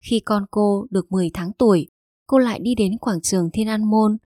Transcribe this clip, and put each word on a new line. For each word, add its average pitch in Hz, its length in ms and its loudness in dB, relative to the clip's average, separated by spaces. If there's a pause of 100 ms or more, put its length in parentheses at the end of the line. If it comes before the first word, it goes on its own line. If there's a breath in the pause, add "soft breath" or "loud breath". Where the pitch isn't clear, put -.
(100)
Khi 226 100 0
con 208 300 -2
cô 208 400 0
được 190 220 -2
mười 185 220 0
tháng 180 240 -8
tuổi, 196 300 4 (380)
cô 269 120 2
lại 240 240 0
đi 240 120 0
đến 214 240 0
quảng 185 240 -4
trường 175 300 0
Thiên 214 160 -2
An 214 220 -2
Môn. 214 260 4 (140)